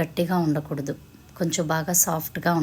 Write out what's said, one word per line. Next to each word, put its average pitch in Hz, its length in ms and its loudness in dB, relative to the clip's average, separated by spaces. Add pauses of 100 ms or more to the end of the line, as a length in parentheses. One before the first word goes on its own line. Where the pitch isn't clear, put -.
గట్టిగా 175 340 0 (120)
ఉండకూడదు, 143 480 -2 (440)
కొంచెం 170 340 0
బాగా 160 300 0
సాఫ్ట్గా 170 600 0